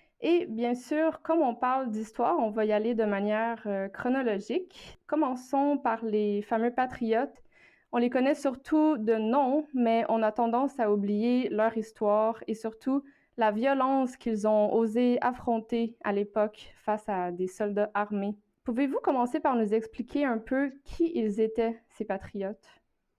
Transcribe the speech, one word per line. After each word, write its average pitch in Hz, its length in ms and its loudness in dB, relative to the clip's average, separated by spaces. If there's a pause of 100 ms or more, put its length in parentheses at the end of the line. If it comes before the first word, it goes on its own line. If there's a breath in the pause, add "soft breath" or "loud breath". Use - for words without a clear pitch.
(200 loud breath)
Et 339 280 2
bien 240 280 -2
sûr, 302 460 -2
comme 330 180 0
on 247 160 2
parle 254 360 -2
d'histoire, 233 480 -2
on 226 100 0
va 214 160 0
y 214 80 2
aller 214 200 2
de 220 120 2
manière, 214 640 -2
euh, 196 200 -2
chronologique. 247 1200 -4
Commençons 285 680 0
par 233 260 -2
les 208 380 0
fameux 233 320 0
patriotes. 254 680 -2 (500 soft breath)
On 240 60 0
les 240 140 2
connaît 262 240 2
surtout 294 640 0
de 220 160 2
nom, 254 580 2
mais 226 360 2
on 226 120 2
a 214 100 2
tendance 247 480 0
à 214 140 2
oublier 208 560 2
leur 220 260 0
histoire 220 680 0
et 220 80 -4
surtout 226 500 -4 (320 loud breath)
la 226 140 4
violence 262 640 2
qu'ils 214 320 -2
ont 214 240 4
osé 240 500 2
affronter 233 840 -2
à 208 100 -2
l'époque 208 580 -2 (120)
face 214 260 -4
à 180 220 -2
des 180 160 -4
soldats 208 480 -2
armés. 208 400 -2 (280)
Pouvez-vous 269 360 0
commencer 262 400 0
par 277 160 2
nous 214 180 2
expliquer 247 500 -4
un 247 140 0
peu 262 340 -2 (120)
qui - 320 -2
ils 220 260 -2
étaient, 226 480 -2
ces - 160 -10
patriotes ? 196 640 -8 (520)